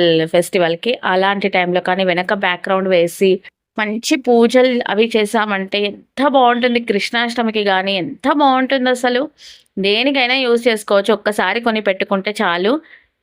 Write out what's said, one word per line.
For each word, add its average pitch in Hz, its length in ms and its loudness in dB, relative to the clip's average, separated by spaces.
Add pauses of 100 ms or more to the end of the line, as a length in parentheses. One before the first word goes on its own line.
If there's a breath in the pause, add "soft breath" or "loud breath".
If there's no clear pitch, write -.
(260)
ఫెస్టివల్కి, 175 640 0 (120)
అలాంటి 196 440 0
టైంలో 180 320 0
కానీ 185 240 -2
వెనక 180 300 -2
బ్యాక్‌గ్రౌండ్ 190 540 -2
వేసి 185 420 2 (480 loud breath)
మంచి 220 380 -4
పూజలు 247 560 4 (160)
అవి 226 280 0
చేసామంటే 208 600 -2
ఎంత 208 500 -6
బాగుంటుంది. 240 520 2
కృష్ణాష్టమికి 233 840 -2
కానీ 196 320 0
ఎంత 175 360 -6
బాగుంటుంది 262 580 2
అసలు. 254 320 -2 (560 loud breath)
దేనికైనా 240 560 0
యూజ్ 240 320 0
చేసుకోవచ్చు. 214 480 2
ఒక్కసారి 208 460 -2
కొని 220 200 -2
పెట్టుకుంటే 196 500 -2
చాలు, 196 420 0 (500 soft breath)